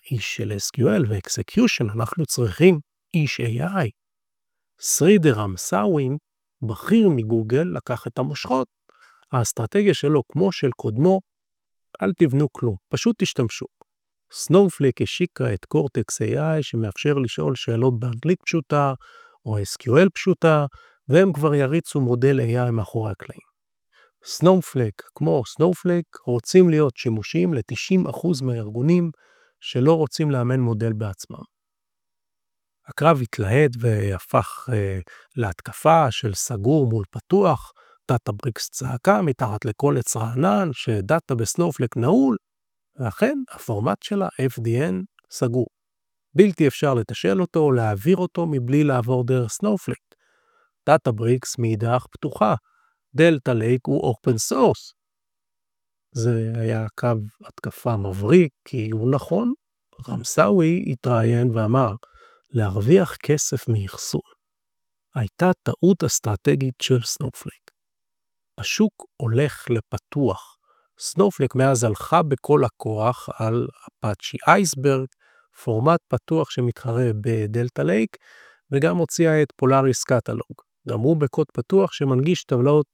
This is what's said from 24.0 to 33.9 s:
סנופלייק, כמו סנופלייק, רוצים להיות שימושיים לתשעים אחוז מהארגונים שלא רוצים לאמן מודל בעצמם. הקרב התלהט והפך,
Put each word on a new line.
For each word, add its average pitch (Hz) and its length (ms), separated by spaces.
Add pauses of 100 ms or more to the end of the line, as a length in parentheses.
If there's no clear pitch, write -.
סנופלייק, 156 800 (120)
כמו 151 320
סנופלייק, 175 600 (200)
רוצים 170 440
להיות 151 260
שימושיים 147 580
לתשעים 147 520
אחוז 139 360
מהארגונים 127 680 (500)
שלא 139 340
רוצים 156 360
לאמן 127 300
מודל 113 320
בעצמם. 107 520 (1400)
הקרב 147 340
התלהט 120 560
והפך, 104 920